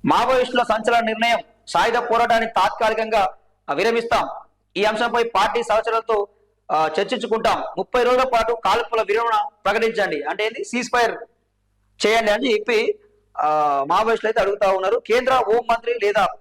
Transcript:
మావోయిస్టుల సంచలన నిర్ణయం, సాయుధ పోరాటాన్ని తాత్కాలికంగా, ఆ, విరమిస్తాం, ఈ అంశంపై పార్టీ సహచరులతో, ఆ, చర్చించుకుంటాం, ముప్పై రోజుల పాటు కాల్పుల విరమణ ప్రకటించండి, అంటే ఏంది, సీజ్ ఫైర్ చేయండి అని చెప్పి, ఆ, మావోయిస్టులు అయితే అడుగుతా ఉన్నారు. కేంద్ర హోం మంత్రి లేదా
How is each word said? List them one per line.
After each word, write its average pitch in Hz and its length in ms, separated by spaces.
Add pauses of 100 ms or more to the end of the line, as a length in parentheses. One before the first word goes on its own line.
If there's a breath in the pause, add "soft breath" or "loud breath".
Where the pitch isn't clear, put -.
మావోయిస్టుల 247 580
సంచలన 226 380
నిర్ణయం, 220 380 (300)
సాయుధ 226 280
పోరాటాన్ని 226 600
తాత్కాలికంగా, 220 800 (360)
ఆ, - 20
విరమిస్తాం, 226 560 (480)
ఈ 196 80
అంశంపై 233 380
పార్టీ 233 400
సహచరులతో, 220 680 (440)
ఆ, 156 180 (100)
చర్చించుకుంటాం, 208 640 (140)
ముప్పై 240 240
రోజుల 247 220
పాటు 233 280
కాల్పుల 226 500
విరమణ 214 460 (160)
ప్రకటించండి, 208 580
అంటే 190 240
ఏంది, 254 180
సీజ్ 240 260
ఫైర్ 240 260 (920)
చేయండి 220 240
అని 233 240
చెప్పి, 220 440 (400)
ఆ, 147 500
మావోయిస్టులు 220 400
అయితే 220 120
అడుగుతా 196 300
ఉన్నారు. 190 360
కేంద్ర 247 260
హోం 233 380
మంత్రి 233 320
లేదా 202 240 (140)